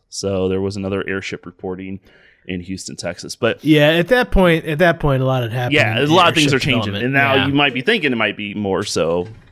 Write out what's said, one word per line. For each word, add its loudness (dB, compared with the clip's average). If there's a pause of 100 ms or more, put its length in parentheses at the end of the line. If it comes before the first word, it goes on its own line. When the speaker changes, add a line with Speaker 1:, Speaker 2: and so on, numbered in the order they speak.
Speaker 1:
So -2
there 0
was -4
another -4
airship -8
reporting -10 (460)
in -6
Houston, -10
Texas. -10
But -2
Speaker 2:
Yeah, 6
at 0
that 2
point, 4
at -2
that 2
point, 0
a 0
lot 0
had -6
happened -4
Speaker 1:
yeah, 2
Speaker 2:
in 2
Speaker 1:
a 6
lot 6
of 2
things 2
are 4
Speaker 2:
airship -2
Speaker 1:
changing. 0
Speaker 2:
development. -4
Speaker 1:
And -2
now 2
Speaker 2:
Yeah. 0
Speaker 1:
you 0
might 2
be -6
thinking 0
it -2
might -2
be -8
more -2
so, -2 (260)